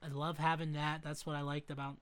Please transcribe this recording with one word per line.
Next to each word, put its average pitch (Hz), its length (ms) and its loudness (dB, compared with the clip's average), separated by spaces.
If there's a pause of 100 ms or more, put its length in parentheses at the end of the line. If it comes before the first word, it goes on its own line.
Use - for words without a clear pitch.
I 160 60 -6
love 147 280 0
having 160 360 4
that. 151 300 0
That's 151 220 -4
what 151 100 0
I 143 60 0
liked 143 300 -2
about 139 300 -4